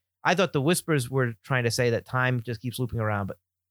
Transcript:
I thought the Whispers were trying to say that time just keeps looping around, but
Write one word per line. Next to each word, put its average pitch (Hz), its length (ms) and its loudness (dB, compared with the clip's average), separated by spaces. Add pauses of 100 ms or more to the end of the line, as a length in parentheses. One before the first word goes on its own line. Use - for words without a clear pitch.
(240)
I 165 120 4
thought 180 160 2
the 143 100 0
Whispers 143 480 0
were 127 240 0 (100)
trying 127 220 0
to 113 60 0
say 120 200 2
that 107 140 0
time 127 380 0
just 117 180 -8
keeps 123 180 -8
looping 117 200 -4
around, 104 280 -2
but - 100 -10 (340)